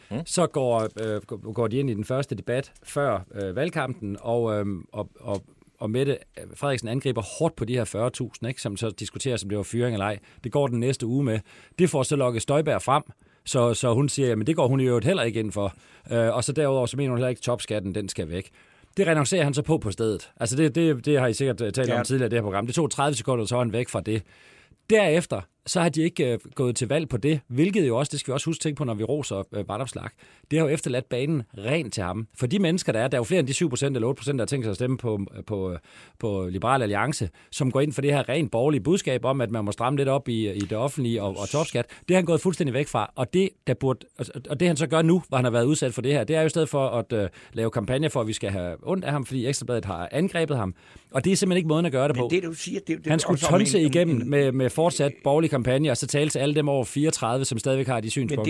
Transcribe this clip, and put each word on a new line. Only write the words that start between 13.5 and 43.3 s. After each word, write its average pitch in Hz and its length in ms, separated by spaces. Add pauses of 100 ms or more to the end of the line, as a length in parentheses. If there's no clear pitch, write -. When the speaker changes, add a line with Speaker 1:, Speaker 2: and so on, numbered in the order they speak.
Speaker 2:
så 120 200
hun 139 140
siger, 135 200
jamen 107 180
det 160 100
går 139 120
hun 135 120
i 131 40
øvrigt 120 220
heller 175 160
ikke 113 180
ind 107 120
for. 101 220 (380)
Øh, 117 240
og 123 80
så 143 80
derudover, 135 340
så 123 100
mener 139 140
hun 123 80
heller 127 100
ikke, 123 140
topskatten, 107 520
den 104 140
skal 92 200
væk. 87 220 (460)
Det 196 100
renoncerer 160 380
han 143 100
så 139 80
på 156 160
på 107 120
stedet. 104 400 (100)
Altså 120 160
det, 147 180
det, 156 320
det 147 140
har 127 60
I 117 60
sikkert, 131 280
øh, 107 120
talt 123 180
om 117 60
Speaker 3:
Ja. 120 60
Speaker 2:
tidligere 127 240
i 107 40
det 120 60
her 117 60
program. 104 240
Det 120 80
tog 156 160
tredive 143 240
sekunder, 117 300
så 104 100
var 123 100
han 113 80
væk 117 160
fra 104 120
det. 107 220 (680)
Derefter, 175 500 (260)
så - 140
har 170 80
de 160 140
ikke, 160 300
øh, 113 60 (160)
gået 123 220
til 120 120
valg 151 200
på 127 80
det, 139 320
hvilket 160 400
jo 117 100
også, 147 120
det 143 100
skal - 120
vi - 20
også 135 120
huske 160 120
at - 40
tænke 147 160
på, 151 60
når 117 100
vi 104 100
roser, 123 380 (120)
øh, 104 140
Vanopslagh. 107 420 (400)
Det 147 80
har 160 80
jo 139 80
efterladt 127 340
banen 139 340 (160)
rent 123 360
til 107 80
ham. 95 240 (120)
For 131 80
de 127 120
mennesker, 170 340
der 110 80
er, 127 80
der 135 80
er 123 40
jo 117 40
flere 180 140
end 135 100
de 135 40
syv 175 160
procent 135 280
eller 113 120
otte 135 100
procent, 139 200
der 117 40
har 101 40
tænkt 135 180
sig 110 60
at 98 60
stemme 127 220
på, 107 220 (260)
på, 95 300 (420)
på 98 320
Liberal 113 320
Alliance, 104 480 (200)
som 131 220
går 131 80
ind 151 120
for - 100
det 143 100
her 143 160
rent 135 220
borgerlige 131 300
budskab 131 440
om, 135 160
at 117 100
man 110 140
må 101 80
stramme 127 240
lidt 139 120
op 135 200
i, 110 220
i 98 100
det 101 180
offentlige 117 440
og, 98 160
og 101 100
topskat. 151 380 (220)
Det 175 60
har - 20
han 185 100
gået 160 140
fuldstændig 160 340
væk 139 140
fra. 107 280
Og 131 180